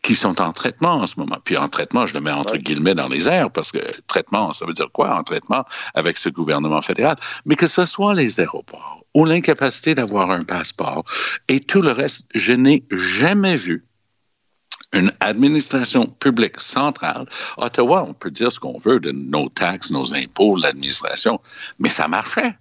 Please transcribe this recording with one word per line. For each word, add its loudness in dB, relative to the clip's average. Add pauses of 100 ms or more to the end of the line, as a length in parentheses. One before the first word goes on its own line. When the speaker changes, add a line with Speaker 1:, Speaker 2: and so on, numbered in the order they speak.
Speaker 1:
qui 2
sont 0
en 0
traitement -2
en 0
ce -8
moment. -6
Puis -2
en -2
traitement, -2
je -8
le -4
mets -4
entre -4
Speaker 2:
Ouais. -4
Speaker 1:
guillemets 0
dans -2
les -2
airs, 2
parce -4
que -4 (280)
traitement, -2
ça -6
veut -8
dire -4
quoi 0
en -2
traitement -4 (300)
avec 0
ce -2
gouvernement 0
fédéral ? -2 (300)
Mais 4
que 2
ce 2
soit 0
les 0
aéroports -6
ou 8
l'incapacité 2
d'avoir 0
un 0
passeport -4 (440)
et 4
tout 2
le 4
reste, -2
je 2
n'ai 6
jamais 2
vu -4 (1080)
une 4
administration 2
publique 0
centrale. -2 (300)
Ottawa, 2
on -14
peut -8
dire 0
ce -8
qu'on -10
veut 4
de -4
nos -2
taxes, -4
nos -4
impôts, 2
l'administration, -2 (400)
mais 2
ça 2
marchait -2